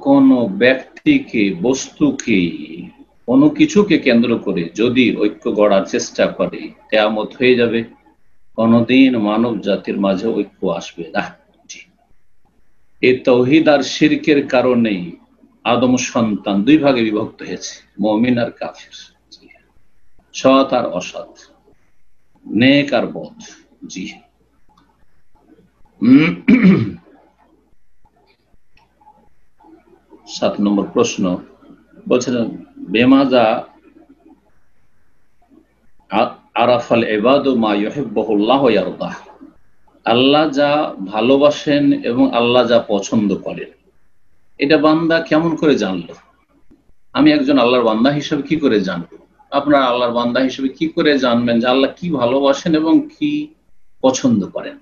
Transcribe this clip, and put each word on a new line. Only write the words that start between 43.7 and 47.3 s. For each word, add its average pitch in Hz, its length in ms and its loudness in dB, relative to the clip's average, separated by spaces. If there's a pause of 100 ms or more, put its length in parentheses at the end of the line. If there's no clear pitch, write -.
এটা 143 180 2
বান্দা 160 400 2 (120)
কেমন 160 260 0
করে 151 180 2 (100)
জানলো? 92 300 -6 (1040)
আমি 143 160 4